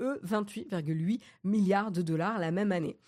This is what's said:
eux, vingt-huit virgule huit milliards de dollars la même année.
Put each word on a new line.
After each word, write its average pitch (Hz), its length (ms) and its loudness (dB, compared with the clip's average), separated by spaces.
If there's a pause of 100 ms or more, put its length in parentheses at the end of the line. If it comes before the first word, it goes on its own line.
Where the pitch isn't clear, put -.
eux, 269 200 -2
vingt-huit 208 480 -4
virgule 160 320 -2
huit 208 220 0 (200)
milliards 202 480 2
de 175 100 -2
dollars 170 380 0
la 165 120 0
même 196 220 2
année. 160 340 -2